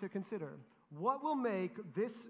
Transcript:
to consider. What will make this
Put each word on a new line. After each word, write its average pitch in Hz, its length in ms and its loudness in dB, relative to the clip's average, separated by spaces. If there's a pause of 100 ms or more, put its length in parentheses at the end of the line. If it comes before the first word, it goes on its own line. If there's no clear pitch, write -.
to 196 80 -4
consider. 175 500 -4 (300)
What 240 340 2
will 302 120 4
make 196 580 2
this 220 380 0